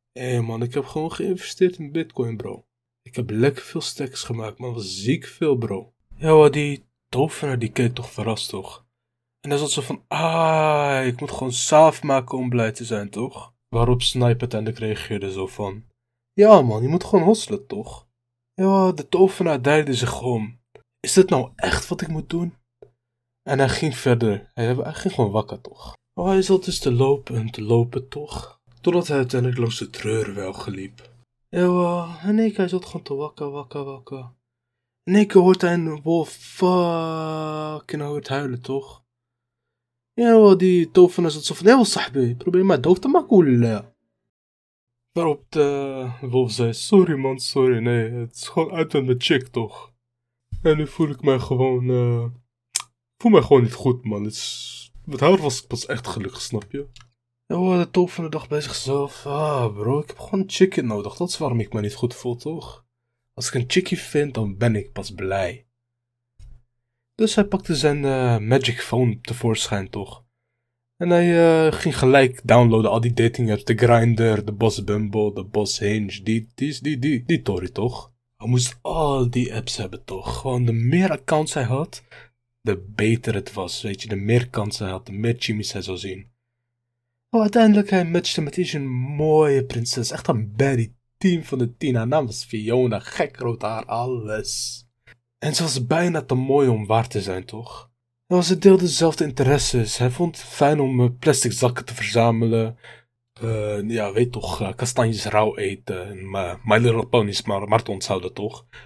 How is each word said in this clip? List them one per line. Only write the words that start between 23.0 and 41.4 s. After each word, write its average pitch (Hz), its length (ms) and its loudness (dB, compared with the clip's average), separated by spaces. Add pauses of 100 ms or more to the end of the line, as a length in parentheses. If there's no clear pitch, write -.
En 139 160 -2
hij 135 100 2
ging 135 260 -4
verder. 117 580 0
Hij, 120 220 -2
hij 139 180 -6
ging - 200 -6
gewoon 104 180 0
wakker, 107 300 -4
toch? - 320 -20 (200)
Maar 180 120 -6
hij 190 160 2
zat 190 220 2
dus - 160 -6
te 139 120 -2
lopen 135 440 0
en 113 160 -4
te 110 100 -12
lopen, 117 460 0
toch? - 540 -14 (200)
Totdat 175 260 0
hij 147 100 0
uiteindelijk 123 420 0
langs 113 180 -2
de 113 120 -10
treurwilg 101 760 -6
liep. 95 460 -12 (380)
Ja, 175 580 0 (140)
en 208 180 0
ik, 220 180 0
hij 185 100 0
zat 180 180 -4
gewoon - 160 -14
te - 120 -10
wakker, 147 360 -8
wakker, 143 340 -10
wakker. 131 480 -16 (720)
In 180 120 2
één 208 120 6
keer 196 140 6
hoort 185 200 6
hij 175 120 2
een 160 280 -4
wolf 160 280 0
fucking 156 1700 -4
hard 147 260 -8
huilen, 135 340 -6
toch? - 440 -10 (1120)
Ja, 226 400 8
die 180 360 4
tovenaar 180 400 6
zat 147 140 -8